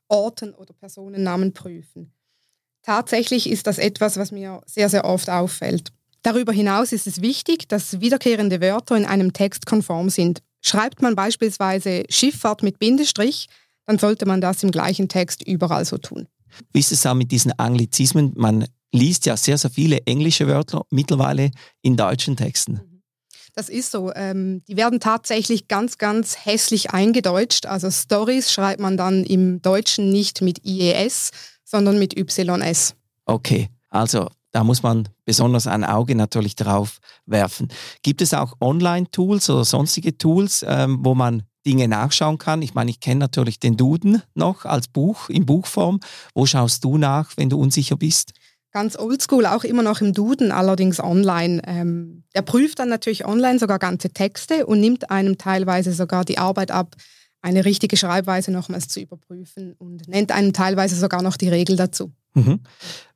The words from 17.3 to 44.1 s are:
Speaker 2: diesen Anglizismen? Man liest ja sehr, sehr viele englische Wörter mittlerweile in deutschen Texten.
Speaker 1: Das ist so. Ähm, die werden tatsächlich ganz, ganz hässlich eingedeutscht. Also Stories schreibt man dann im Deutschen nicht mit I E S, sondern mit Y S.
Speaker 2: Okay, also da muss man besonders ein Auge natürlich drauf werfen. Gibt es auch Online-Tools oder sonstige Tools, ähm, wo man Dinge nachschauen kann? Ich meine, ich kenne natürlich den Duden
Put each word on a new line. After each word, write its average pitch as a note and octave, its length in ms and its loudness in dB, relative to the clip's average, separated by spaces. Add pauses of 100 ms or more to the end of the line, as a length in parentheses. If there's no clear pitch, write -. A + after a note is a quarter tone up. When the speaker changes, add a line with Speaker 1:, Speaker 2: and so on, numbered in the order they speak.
Speaker 2:
diesen A#2+ 260 2
Anglizismen? B2 760 2
Man A2 300 2 (260)
liest D3 340 4
ja A#2+ 100 0
sehr, C#3 220 0
sehr C3+ 120 -2
viele D3+ 360 2
englische D3+ 400 2
Wörter C#3+ 440 0
mittlerweile C#3 600 2 (320)
in B2+ 140 4
deutschen A#2 400 0
Texten. - 440 -4 (720)
Speaker 1:
Das - 180 -8
ist A#3 200 -6
so. F#3+ 240 -6
Ähm, F#3+ 540 -6
die G3+ 80 -8
werden A#3 240 0
tatsächlich A3 640 -2
ganz, A3 300 -2
ganz G#3+ 480 -2
hässlich G#3+ 460 0
eingedeutscht. G3 720 2
Also F#3+ 260 -4
Stories A3+ 600 0
schreibt G3 280 -2
man F#3+ 180 0
dann F#3+ 260 2
im F#3 380 2
Deutschen G3 480 0
nicht G3 320 0
mit F3+ 220 -2
I F#3+ 180 -4
E F3 100 2
S, - 380 -2 (340)
sondern G3+ 340 2
mit F#3+ 200 -2
Y F3+ 420 -2
S. E3 340 -2 (300)
Speaker 2:
Okay, A2 460 0 (180)
also G#2+ 400 -2 (240)
da A2 100 2
muss A#2+ 200 4
man A2+ 260 0 (160)
besonders A#2+ 420 2
ein F#2 180 -2
Auge A#2+ 300 0
natürlich G#2+ 400 0
drauf G2+ 440 -2 (260)
werfen. G#2+ 440 0 (340)
Gibt C#3 200 0
es E3 120 0
auch C#3 260 -2
Online-Tools F3+ 920 0
oder B2+ 140 4
sonstige D#3 520 0
Tools, F3+ 500 2
ähm, C3+ 340 0
wo C3 140 2
man A#2+ 280 0 (240)
Dinge C3 220 2
nachschauen C#3+ 500 0
kann? D#3+ 240 -2
Ich C3+ 120 -8
meine, A#2 160 0
ich A#2+ 100 -8
kenne B2+ 200 0
natürlich B2+ 380 -2
den A#2 180 2
Duden E3+ 460 4 (120)